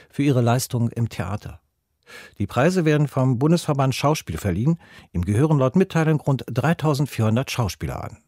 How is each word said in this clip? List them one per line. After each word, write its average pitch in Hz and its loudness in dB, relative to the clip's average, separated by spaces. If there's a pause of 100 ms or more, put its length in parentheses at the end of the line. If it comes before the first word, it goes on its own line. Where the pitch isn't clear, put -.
für - -4
ihre 135 4
Leistung 120 0
im 117 -2
Theater. - -8 (800)
Die 101 -2
Preise 170 2
werden 151 2
vom 131 0
Bundesverband 139 2
Schauspiel 139 -2
verliehen. 107 0 (320)
Ihm 87 -4
gehören 135 2
laut 131 2
Mitteilung 160 2
rund 135 -2
dreitausendvierhundert 131 0
Schauspieler - -4
an. - -14 (100)